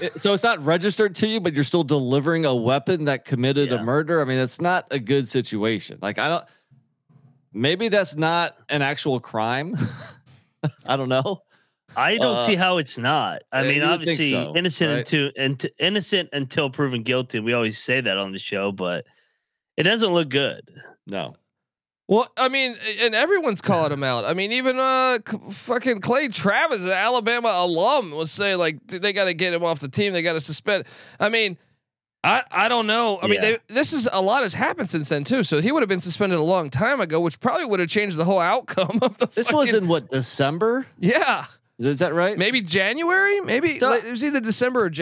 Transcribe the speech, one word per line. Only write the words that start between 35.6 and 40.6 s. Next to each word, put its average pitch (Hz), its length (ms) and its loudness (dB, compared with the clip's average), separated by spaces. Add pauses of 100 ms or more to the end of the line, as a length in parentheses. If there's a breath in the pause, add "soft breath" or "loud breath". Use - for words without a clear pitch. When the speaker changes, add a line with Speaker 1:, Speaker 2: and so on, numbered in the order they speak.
Speaker 3:
he 202 120 2
would 311 100 2
have 214 60 2
been 185 120 0
suspended 180 380 0
a 156 40 2
long 170 280 2
time 226 300 0
ago, 165 200 0
which 170 200 -2
probably 302 240 0
would 208 160 0
have 170 80 0
changed 208 300 0
the 160 60 2
whole 190 160 4
outcome 190 580 0
<laughs> - 40 -2
of 247 160 2
the 240 80 0
Speaker 1:
This 233 260 0
was 285 180 4
Speaker 3:
fucking 214 140 2
Speaker 1:
in 170 40 0
what, 160 200 0
December? 170 800 0 (120)